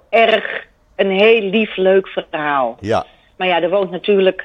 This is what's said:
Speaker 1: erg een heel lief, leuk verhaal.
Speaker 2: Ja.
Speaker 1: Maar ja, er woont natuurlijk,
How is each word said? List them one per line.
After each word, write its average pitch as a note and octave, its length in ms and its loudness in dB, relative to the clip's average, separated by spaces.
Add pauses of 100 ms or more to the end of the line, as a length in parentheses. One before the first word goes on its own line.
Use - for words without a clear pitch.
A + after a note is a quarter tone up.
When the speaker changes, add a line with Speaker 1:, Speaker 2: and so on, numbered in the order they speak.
Speaker 1:
erg A3 560 0 (320)
een G3 140 0
heel A3 300 4
lief, G3+ 360 -4
leuk F#3+ 320 2
verhaal. D3 720 -4
Speaker 2:
Ja. G2+ 240 -2 (320)
Speaker 1:
Maar F#3 120 -4
ja, E3+ 140 0
er E3+ 80 -2
woont F#3+ 200 0
natuurlijk, F#3 540 0